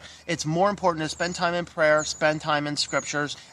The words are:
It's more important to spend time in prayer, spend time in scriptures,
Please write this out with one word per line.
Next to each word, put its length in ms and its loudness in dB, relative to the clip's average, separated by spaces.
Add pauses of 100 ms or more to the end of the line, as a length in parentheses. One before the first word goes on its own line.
(280)
It's 180 -4
more 240 2
important 360 0
to 40 -4
spend 260 -4
time 180 0
in 100 -2
prayer, 400 4
spend 380 0
time 260 0
in 80 -4
scriptures, 640 -2 (160)